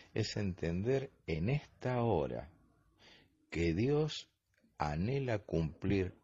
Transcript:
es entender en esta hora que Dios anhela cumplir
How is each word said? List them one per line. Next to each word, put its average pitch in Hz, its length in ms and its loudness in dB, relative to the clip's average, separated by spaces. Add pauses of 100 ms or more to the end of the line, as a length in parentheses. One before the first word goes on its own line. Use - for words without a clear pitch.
(120)
es 110 240 -2
entender 104 760 -2 (140)
en 82 240 0
esta 127 520 -2
hora 71 480 0 (1000)
que 82 260 2
Dios 147 540 0 (500)
anhela 107 600 0
cumplir 90 840 0